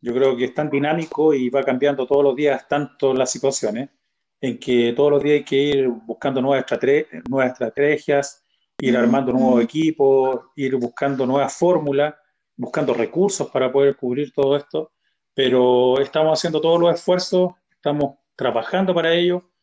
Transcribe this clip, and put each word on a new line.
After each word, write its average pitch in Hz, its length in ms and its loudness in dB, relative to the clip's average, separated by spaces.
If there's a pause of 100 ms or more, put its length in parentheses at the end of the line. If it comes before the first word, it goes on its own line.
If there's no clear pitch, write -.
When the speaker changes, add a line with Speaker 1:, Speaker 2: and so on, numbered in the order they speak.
Speaker 1:
Yo 120 120 -6
creo 131 200 2
que 123 100 -2
es - 100 -6
tan 151 120 -2
dinámico 156 640 0
y 127 200 0
va 135 100 0
cambiando 131 460 0
todos 143 160 2
los 135 120 2
días 139 320 -2
tanto 139 460 -2
las 131 160 0
situaciones, 120 580 -4 (540)
en 127 160 -6
que 120 360 0
todos 143 180 2
los 143 100 2
días 147 140 2
hay 143 80 -2
que - 140 -6
ir 139 320 0
buscando 127 520 -6
nuevas 135 240 0
estrate-, 139 640 -2
nuevas 131 220 0
estrategias, 143 920 -2 (360)
ir 120 160 0
Speaker 2:
Ujú. 120 80 2
Speaker 1:
armando 127 280 2
nuevos 127 320 2
equipos, 135 760 2 (160)
ir 135 200 -4
buscando 131 520 -2
nuevas 135 280 -2
fórmulas, 151 600 0 (420)
buscando 127 380 -2
recursos 160 560 -2
para 131 200 0
poder 139 240 2
cubrir 131 380 -6
todo 139 240 0
esto. 156 360 -8 (420)
Pero 127 640 2
estamos 156 400 0
haciendo 156 200 -2
todos 165 200 2
los 170 160 2
esfuerzos, 180 560 0 (180)
estamos 147 460 -4 (200)
trabajando 185 600 -2
para 165 180 0
ello. 175 380 -2 (120)